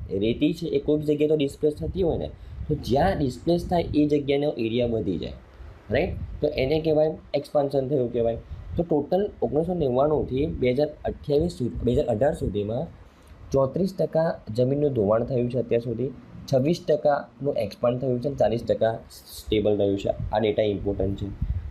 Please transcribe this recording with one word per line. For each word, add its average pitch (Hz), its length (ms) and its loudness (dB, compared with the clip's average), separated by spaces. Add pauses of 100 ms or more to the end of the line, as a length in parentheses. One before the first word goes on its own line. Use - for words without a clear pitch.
રેતી 113 440 2
છે 165 140 -6
એ 139 120 2
કોઈક 151 220 2
જગ્યાએ 147 280 2
તો 156 60 4
displace 147 380 0
થતી 165 280 -4
હોય 151 160 0
ને, 76 120 -4 (400)
તો 151 60 2
જ્યાં 160 420 2
displace 165 520 0
થાય 170 160 2 (100)
એ 147 120 4
જગ્યાનો 143 440 2
area 117 360 0
વધી 101 300 -2
જાય, 64 160 -8 (580)
right? 170 240 0 (260)
તો 98 60 2
એને 131 320 0
કહેવાય 156 380 2 (160)
expansion 139 540 0
થયું 123 260 0
કહેવાય. 117 240 0 (400)
તો 170 60 2
total 170 480 0 (100)
ઓગણીસો 156 320 0
નવ્વાણુંથી 135 720 2
બે 127 260 0
હજાર 147 180 2 (160)
અઠ્યાવીસ 147 460 0
સુધી, 123 340 -4
બે 120 60 4
હજાર 123 140 2
અઢાર 123 280 2
સુધીમાં 107 540 -4 (640)
ચોત્રીસ 135 480 2
ટકા 160 400 0 (160)
જમીનનું 139 380 2
ધોવાણ 110 300 4
થયું 120 280 -2
છે 127 80 -2
અત્યાર 117 220 0
સુધી, 123 280 -4 (440)
છવ્વીસ 143 340 2
ટકાનું 143 640 0
expand 120 480 -2
થયું 127 200 0
છે 143 60 -2
અને 135 100 -4
ચાલીસ 110 260 2
ટકા 110 360 0 (400)
stable 104 380 2
રહ્યું 101 200 2
છે. 95 120 -4
આ - 300 -2
data 110 240 2
important 98 540 -2
છે, 101 100 -6 (440)